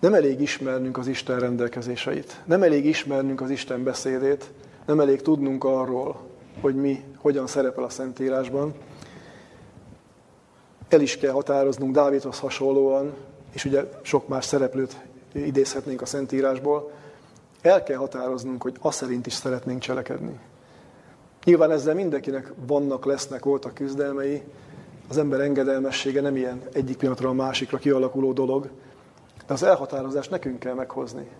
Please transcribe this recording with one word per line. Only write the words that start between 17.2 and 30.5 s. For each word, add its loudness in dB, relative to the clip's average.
el 8
kell -2
határoznunk, -4
hogy -4
azt 0
szerint -4
is -8
szeretnénk -4
cselekedni. -6
Nyilván 8
ezzel 2
mindenkinek -2
vannak, 0
lesznek, -2
voltak 0
küzdelmei. -4
Az -2
ember 2
engedelmessége 0
nem 0
ilyen -4
egyik -2
pillanatra 0
a 0
másikra -2
kialakuló 2
dolog. 0
De -2
az -2
elhatározást 2
nekünk -6